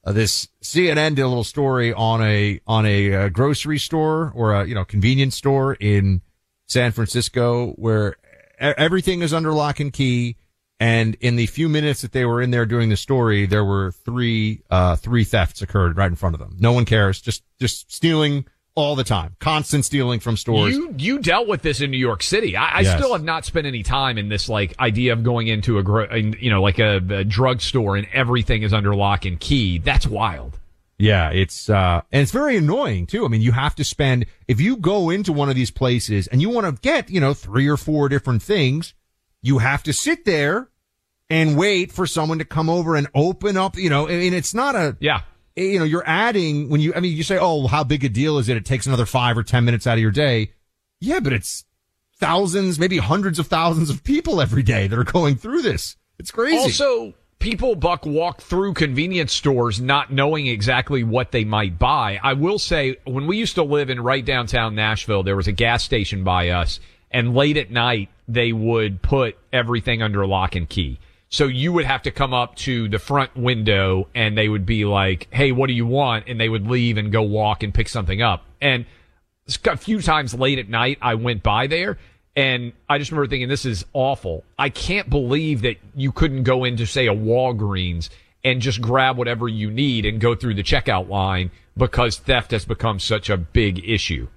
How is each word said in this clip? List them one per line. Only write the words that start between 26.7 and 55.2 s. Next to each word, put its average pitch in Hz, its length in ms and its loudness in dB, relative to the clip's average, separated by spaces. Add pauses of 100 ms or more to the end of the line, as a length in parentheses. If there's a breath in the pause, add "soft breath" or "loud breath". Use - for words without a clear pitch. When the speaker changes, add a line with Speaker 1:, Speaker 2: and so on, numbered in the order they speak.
Speaker 2:
a, 104 160 4
a 98 260 -2
drugstore 110 760 0
and 101 160 -4
everything 120 520 2
is 104 80 2
under 104 240 2
lock 101 280 0
and 87 140 -4
key. 101 400 2
That's 131 300 2
wild. 90 500 -4 (400)
Speaker 1:
Yeah, 98 320 4
it's, 92 400 -2
uh, 90 300 4 (100)
and 139 120 2
it's 139 100 0
very 277 240 2
annoying 151 500 2
too. 214 180 -2
I 147 40 0
mean, 113 120 2
you 117 120 4
have 135 240 0
to 147 80 -2
spend, 131 420 0 (220 soft breath)
if 113 120 2
you 240 160 2
go 185 340 2
into 185 220 -2
one 143 160 0
of 135 60 0
these 127 160 0
places 110 560 0
and 131 160 2
you 208 80 2
wanna 214 220 0
get, 269 360 0
you 180 120 0
know, 139 140 2
three 131 340 0
or 147 80 2
four 147 320 0
different 131 340 0
things, 160 520 0 (480)
you 131 160 2
have 131 260 0
to 151 80 -4
sit 320 320 -2
there 175 460 0 (580)
and 160 280 2
wait 185 340 2
for 180 160 -2
someone 160 320 -2
to 156 60 -6
come 160 240 -2
over 165 260 0
and 147 200 0
open 185 420 0
up, 190 200 -2
you 180 120 -2
know, 147 180 2
I 170 100 -4
mean, 180 180 0
it's - 180 -4
not 269 220 0
a, 156 260 -2
Speaker 2:
Yeah. 143 220 0 (340)
Speaker 1:
you 190 220 0
know, 165 60 2
you're 156 220 0
adding, 160 600 0
when 151 140 2
you, 160 120 2
I 170 60 -2
mean, 175 160 -2
you 160 60 -4
say, 185 180 0
"Oh, 160 260 2
how 147 180 0
big 135 200 -2
a 135 60 0
deal 143 260 0
is 120 140 0
it? 120 80 0
It 98 80 -8
takes 127 200 -2
another 123 200 0
five 120 320 0
or 117 40 -2
ten 120 220 2
minutes 120 220 0
out 120 80 2
of 113 60 2
your 110 100 4
day." 117 420 0 (480)
Yeah, 294 200 -2
but 139 120 -2
it's - 320 -6 (520)
thousands, 180 640 0
maybe 180 200 2
hundreds 160 400 0
of 165 80 -2
thousands 165 420 2
of - 160 -4
people 277 380 2
every 131 200 2
day 104 260 2
that 113 100 -2
are 123 60 2
going 147 320 2